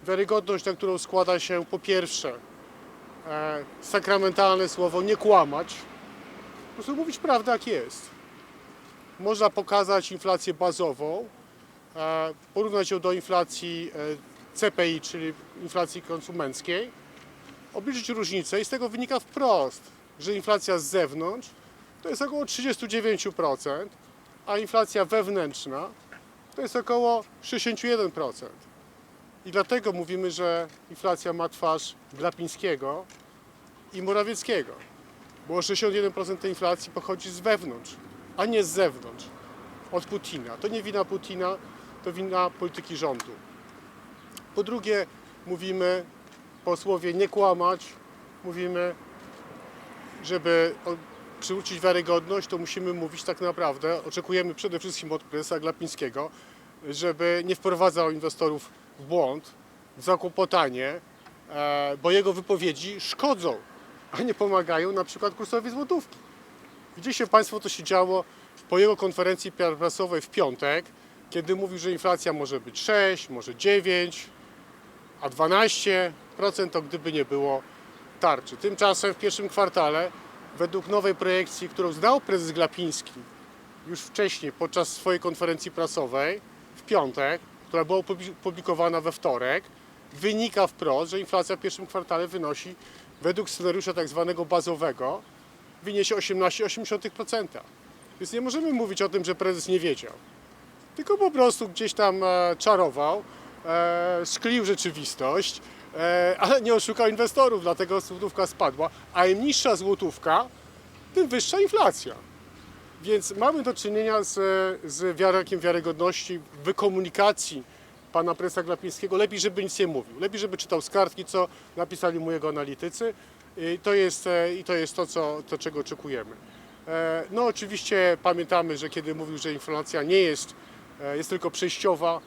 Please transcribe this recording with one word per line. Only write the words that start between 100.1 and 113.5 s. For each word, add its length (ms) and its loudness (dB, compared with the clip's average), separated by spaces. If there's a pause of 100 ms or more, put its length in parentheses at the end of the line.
Tylko 220 0
po 140 4
prostu 380 4
gdzieś 240 -4
tam, 300 2
e, 360 4
czarował, 640 4 (420)
e, 600 2
szklił 400 0
rzeczywistość, 960 -2 (340)
e, 440 4
ale 220 6
nie 120 4
oszukał 360 4
inwestorów, 520 4
dlatego 400 0
złotówka 460 -2
spadła. 420 0 (240)
A 120 6
im 160 4
niższa 340 4
złotówka, 720 2 (640)
tym 140 4
wyższa 340 2
inflacja. 540 2 (840)
Więc 360 0
mamy 260 2